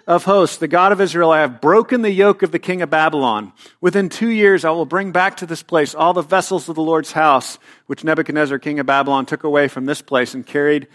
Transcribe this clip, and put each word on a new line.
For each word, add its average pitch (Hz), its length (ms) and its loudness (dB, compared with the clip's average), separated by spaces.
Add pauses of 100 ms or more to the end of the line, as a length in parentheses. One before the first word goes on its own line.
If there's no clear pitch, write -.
of 170 180 2
hosts, 190 340 2
the 160 100 -4
God 180 240 4
of 190 80 0
Israel, 170 300 2
I 156 100 4
have 127 200 -2
broken 226 420 2
the 214 80 0
yoke 196 320 2
of 175 80 2
the 165 80 -2
king 180 240 -6
of 147 80 -4
Babylon. 143 640 0 (280)
Within 180 280 0
two 226 200 -4
years 202 360 2
I 160 60 2
will 160 140 -2
bring 185 280 -4
back 185 260 0
to 185 80 -12
this 165 160 -10
place 151 320 -2
all 160 180 2
the 180 100 -2
vessels 175 460 -2
of 170 60 -8
the 160 80 -4
Lord's 156 300 -2
house, 147 460 2 (280)
which - 180 -10
Nebuchadnezzar, 151 540 -2
king 147 220 -6
of 131 60 -6
Babylon, 139 380 0
took - 200 -8
away 143 240 0
from 131 180 -10
this 147 160 -6
place 123 320 -2
and 127 100 -12
carried 147 500 -2